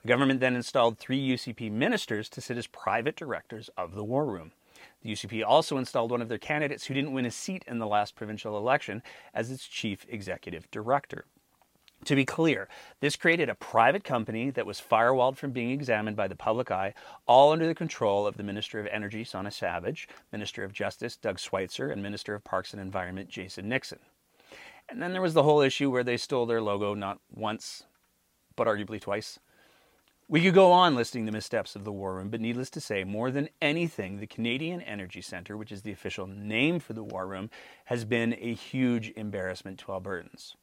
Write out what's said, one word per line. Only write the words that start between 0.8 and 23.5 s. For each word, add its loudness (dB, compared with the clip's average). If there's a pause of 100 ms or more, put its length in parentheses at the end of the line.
three -4
U 0
C -8
P -8
ministers -2
to -14
sit -6
as -8
private -2
directors -10
of -6
the -6
War 0
Room. -8 (480)
The -10
U -6
C -10
P -4
also 4
installed -2
one 0
of -6
their -2
candidates -4
who -6
didn't 0
win -2
a -2
seat -10
in -6
the -2
last 0
provincial -6
election 0 (300)
as -4
its -12
chief -6
executive -10
director. -2 (800)
To 2
be 4
clear, 2 (320)
this 0
created 2
a -4
private 4
company -2
that -4
was -10
firewalled 4
from -6
being -2
examined 0
by 0
the -6
public 0
eye, -2 (320)
all 10
under 2
the 2
control 0
of -4
the -8
Minister -6
of -6
Energy, -6
Sona -8
Savage, -4 (240)
Minister -8
of -8
Justice, -6
Doug -4
Schweitzer, -4
and -6
Minister -8
of -12
Parks -4
and -12
Environment, -8
Jason -10